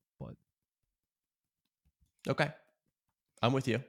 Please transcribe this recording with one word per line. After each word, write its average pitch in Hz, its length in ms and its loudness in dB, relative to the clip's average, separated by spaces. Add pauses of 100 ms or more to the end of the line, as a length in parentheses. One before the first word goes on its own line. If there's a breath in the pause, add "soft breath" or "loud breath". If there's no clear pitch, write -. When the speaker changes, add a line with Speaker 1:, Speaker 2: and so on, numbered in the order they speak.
(200)
Speaker 1:
but. - 140 -14 (1900)
Speaker 2:
Okay. 147 220 0 (920)
I'm 120 120 4
with 135 160 0
you. 113 180 0